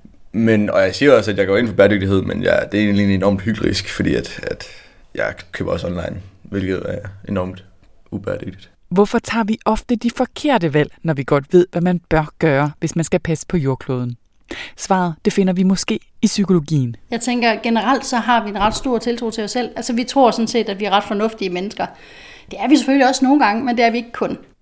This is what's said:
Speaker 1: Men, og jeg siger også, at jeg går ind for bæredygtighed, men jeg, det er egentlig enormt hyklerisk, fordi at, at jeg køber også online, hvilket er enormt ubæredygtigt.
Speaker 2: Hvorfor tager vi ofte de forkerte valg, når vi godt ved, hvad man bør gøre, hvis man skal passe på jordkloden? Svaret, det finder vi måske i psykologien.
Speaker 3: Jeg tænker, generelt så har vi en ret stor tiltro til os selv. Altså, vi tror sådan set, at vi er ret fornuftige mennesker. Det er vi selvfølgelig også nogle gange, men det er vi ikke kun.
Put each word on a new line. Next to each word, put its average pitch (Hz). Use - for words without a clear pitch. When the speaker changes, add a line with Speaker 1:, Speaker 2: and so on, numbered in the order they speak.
Speaker 1:
Men, 107
og 95
jeg 95
siger 139
også, 107
at 98
jeg 98
går 98
ind 120
for 92
bæredygtighed, 98
men -
jeg, -
det 101
er 107
egentlig 101
enormt 95
hyklerisk, -
fordi -
at, -
at -
jeg 55
køber 92
også 87
online, 90
hvilket 95
er 95
enormt 92
ubæredygtigt. -
Speaker 2:
Hvorfor 202
tager 226
vi 214
ofte 220
de 233
forkerte 226
valg, 151
når 160
vi 135
godt 139
ved, 180
hvad 170
man 175
bør 156
gøre, 147
hvis 160
man 165
skal 180
passe -
på -
jordkloden? 127
Svaret, 180
det 214
finder 185
vi 185
måske 190
i 226
psykologien. 156
Speaker 3:
Jeg 233
tænker, 233
generelt 233
så 254
har 220
vi 208
en 202
ret 214
stor 247
tiltro 240
til 214
os 202
selv. 247
Altså, 254
vi 233
tror 254
sådan 226
set, 214
at 196
vi 214
er 196
ret 208
fornuftige 214
mennesker. 185
Det 196
er 226
vi 285
selvfølgelig 262
også 269
nogle 269
gange, 214
men 226
det 240
er 233
vi 220
ikke 240
kun. -